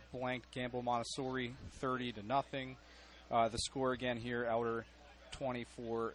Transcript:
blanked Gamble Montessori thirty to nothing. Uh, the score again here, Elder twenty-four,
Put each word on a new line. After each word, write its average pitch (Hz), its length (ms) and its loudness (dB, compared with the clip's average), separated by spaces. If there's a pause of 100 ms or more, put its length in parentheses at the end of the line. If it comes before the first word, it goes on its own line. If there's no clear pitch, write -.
(140)
blanked 127 380 -2
Gamble 127 300 -2
Montessori 123 720 0 (260)
thirty 127 340 2
to 110 120 -8
nothing. 131 500 0 (560)
Uh, 117 180 8
the 113 100 -2
score 131 320 2
again 123 260 0
here, 120 280 0
Elder 117 400 2 (460)
twenty-four, 117 840 -2